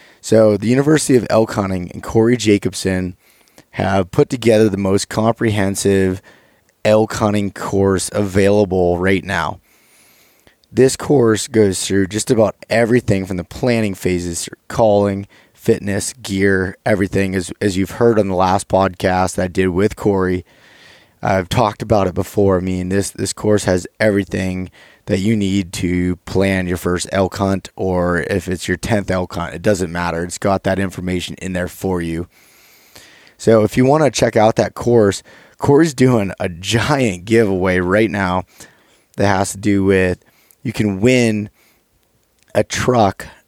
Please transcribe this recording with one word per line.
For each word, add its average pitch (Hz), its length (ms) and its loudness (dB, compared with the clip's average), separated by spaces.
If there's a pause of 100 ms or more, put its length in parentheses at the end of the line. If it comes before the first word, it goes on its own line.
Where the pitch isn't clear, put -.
(220)
So 110 340 4
the 104 120 -2
University 139 480 2
of 98 120 2
Elk 113 240 0
Hunting 95 400 -4
and - 100 -14
Corey 117 360 2
Jacobson 95 800 0 (560)
have 95 380 -2
put - 200 2
together 110 380 4
the 95 80 -6
most 98 320 -2
comprehensive 98 1120 0 (600)
elk 107 300 2
hunting 104 360 -2
course 98 640 -2
available 95 840 2
right 95 260 0
now. 92 360 -6 (1120)
This 127 240 2
course 117 520 2
goes 104 360 2
through 98 240 0
just 104 220 -4
about 110 240 2 (140)
everything 107 580 0
from 92 120 -6
the 87 60 -6
planning 113 500 -2
phases 87 500 -4
through - 140 -14 (100)
calling, 101 580 2 (260)
fitness, - 600 -2
gear, 98 640 -2 (100)
everything. 98 480 0
As, 92 260 -6
as 101 160 0
you've 95 160 -2
heard 117 260 2
on 98 100 2
the 95 60 -2
last 92 340 0
podcast 92 680 0
that 92 80 -2
I 92 40 -2
did 95 200 0
with 92 280 0
Corey, 92 480 0 (800)
I've 95 260 0
talked 107 340 0
about 107 240 2
it 90 80 -4
before. 98 440 0
I - 20 -4
mean, 92 280 -4
this, 98 220 -2
this - 220 -8
course 104 320 0
has 92 220 0 (120)
everything 95 720 -2 (360)
that 101 120 0
you 107 180 0
need 98 380 -2
to 90 440 -2
plan 95 500 -2
your 90 80 -2
first 90 340 -4
elk 95 260 -2
hunt, 98 380 -2
or 90 440 -2
if 95 280 -4
it's 90 220 -8
your 92 80 -2
tenth 104 340 -4
elk 92 240 -4
hunt, 85 200 -8
it 85 80 -12
doesn't 90 280 0
matter. 85 340 -4
It's 90 140 -10
got 98 240 -2
that 95 160 -2
information 90 640 -6
in 92 100 -8
there 87 160 -4
for 92 320 -6
you. 85 280 -6 (1080)
So 113 280 4
if - 120 -2
you 127 80 4
wanna 143 280 4
check 117 240 0
out 113 200 4
that 98 180 0
course, 110 480 2 (360)
Corey's 143 360 4
doing 123 440 2
a 95 100 -4
giant 101 760 -2
giveaway 95 560 2
right 95 300 2
now 92 340 -2 (720)
that 101 100 0
has 98 260 0
to 98 60 -12
do 101 240 0
with, 92 420 2 (380)
you 117 120 -8
can 101 260 -2
win 113 480 2 (1080)
a 107 80 2
truck 110 640 0 (220)